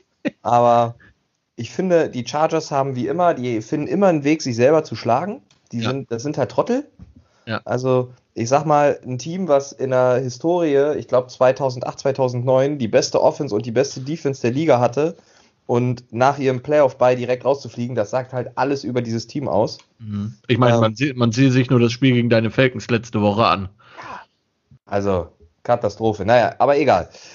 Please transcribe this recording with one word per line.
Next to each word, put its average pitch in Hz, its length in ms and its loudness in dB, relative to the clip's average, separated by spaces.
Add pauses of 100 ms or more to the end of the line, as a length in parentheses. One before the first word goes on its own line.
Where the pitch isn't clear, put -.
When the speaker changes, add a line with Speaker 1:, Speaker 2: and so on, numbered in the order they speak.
Speaker 1:
<laughs> - 400 -12
Speaker 2:
Aber 120 540 2 (600)
ich 117 160 -12
finde, 175 380 0
die 120 180 -8
Chargers 156 440 -2
haben 139 240 -2
wie 123 120 -4
immer, 170 260 2
die 123 280 -4
finden 147 260 -6
immer 196 200 2
einen 156 160 2
Weg, 151 180 0
sich 123 140 -4
selber 147 280 4
zu 151 120 -12
schlagen. 156 460 -2 (300)
Die 120 100 -6
Speaker 1:
Ja. 110 80 -2
Speaker 2:
sind, 135 220 -6
das 117 120 -6
sind 147 140 -6
halt 131 140 -2
Trottel. 240 340 -2 (600)
Speaker 1:
Ja. 110 160 -6
Speaker 2:
Also, 127 500 -2 (200)
ich 117 160 -4
sag 147 160 2
mal, 147 400 2
ein 127 120 -8
Team, 165 300 -8
was 139 240 0
in 127 200 -6
der 127 260 2
Historie, 143 800 0
ich - 100 -10
glaub, 123 240 -2
zweitausendacht, 131 680 -2
zweitausendneun 131 800 0
die 120 120 -2
beste - 320 2
Offense 139 340 0
und 117 100 -2
die 120 60 -8
beste 135 300 -2
Defense 139 400 -6
der 120 100 0
Liga 139 280 2
hatte 143 360 0 (520)
und 123 440 -2
nach 131 260 2
ihrem 131 240 0
Playoff-Bye 131 540 2
direkt 123 300 -4
rauszufliegen, 123 500 -4
das 107 160 -2
sagt 127 220 -6
halt 123 240 -8
alles 139 260 -2
über 123 180 -4
dieses 113 260 -6
Team 139 200 -8
aus. 101 300 -2 (220)
Speaker 1:
Mhm. 104 340 -8 (140)
Ich 117 100 2
meine, 123 180 4
Speaker 2:
Ähm, 117 60 4
Speaker 1:
man 110 140 0
sieht, 131 200 -4
man 120 160 0
sieht 131 220 2
sich 131 160 2
nur 127 100 4
das 117 140 2
Spiel 131 200 2
gegen 120 160 2
deine 113 220 2
Falcons 127 380 0
letzte 110 320 -2
Woche 104 240 2
an. 95 240 0 (1160)
Speaker 2:
Also, 98 440 -2 (340)
Katastrophe. 107 600 -2
Naja, 113 340 4
aber 139 180 4
egal. 113 320 2 (260)